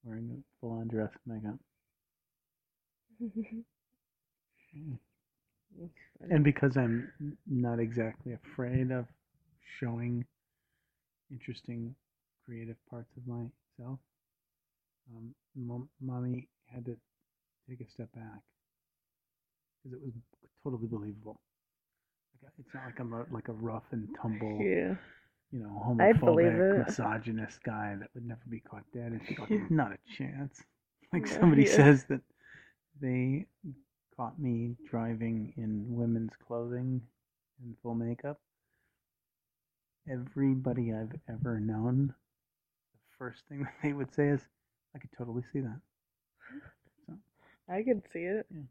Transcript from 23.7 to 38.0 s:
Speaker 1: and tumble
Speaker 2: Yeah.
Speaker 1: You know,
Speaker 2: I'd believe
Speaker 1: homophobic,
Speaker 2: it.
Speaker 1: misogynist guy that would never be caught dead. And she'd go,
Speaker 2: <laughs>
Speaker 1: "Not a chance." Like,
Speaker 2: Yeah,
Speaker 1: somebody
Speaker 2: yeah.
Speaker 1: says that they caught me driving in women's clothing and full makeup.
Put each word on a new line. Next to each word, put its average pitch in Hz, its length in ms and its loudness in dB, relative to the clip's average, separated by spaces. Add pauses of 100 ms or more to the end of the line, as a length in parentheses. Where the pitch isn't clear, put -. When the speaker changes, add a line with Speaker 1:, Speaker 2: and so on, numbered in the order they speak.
Speaker 1:
and 110 300 -6
tumble 107 400 -2
Speaker 2:
Yeah. 185 340 2 (640)
Speaker 1:
You 113 60 -8
know, 104 360 -2
Speaker 2:
I'd 208 200 10
believe 170 280 8
Speaker 1:
homophobic, 185 340 6
Speaker 2:
it. - 60 2
Speaker 1:
misogynist 110 760 -4
guy 107 360 -4
that 104 140 -12
would 120 120 -12
never 117 240 -10
be 113 100 -8
caught - 240 -16 (100)
dead. 117 180 -6
And 110 160 -6
she'd 147 100 -6
go, 220 100 -10
Speaker 2:
<laughs> 196 220 2
Speaker 1:
"Not 143 220 4
a 95 60 -10 (200)
chance." 135 440 -8 (520)
Like, 175 140 0
Speaker 2:
Yeah, - 120 -4
Speaker 1:
somebody 147 240 10
Speaker 2:
yeah. 135 120 8
Speaker 1:
says 139 340 12
that 135 120 0 (800)
they 131 440 0 (680)
caught 120 240 -8
me 120 360 -2 (140)
driving 113 680 -4
in 107 300 -4
women's 117 460 0 (140)
clothing 123 540 -4 (640)
and 117 180 -14
full 117 140 -6
makeup. 120 440 -4 (1700)